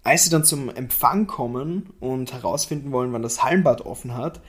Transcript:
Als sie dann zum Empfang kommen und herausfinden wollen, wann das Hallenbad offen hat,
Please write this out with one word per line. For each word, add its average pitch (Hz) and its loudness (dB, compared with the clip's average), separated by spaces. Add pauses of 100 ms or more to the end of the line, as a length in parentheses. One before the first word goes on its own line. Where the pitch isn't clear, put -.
Als - 4
sie 165 4
dann 156 4
zum 139 0
Empfang 139 2
kommen 143 -6 (100)
und 127 -4
herausfinden 135 -4
wollen, 127 0
wann 117 -4
das 117 -2
Hallenbad 156 4
offen - -10
hat, 127 -6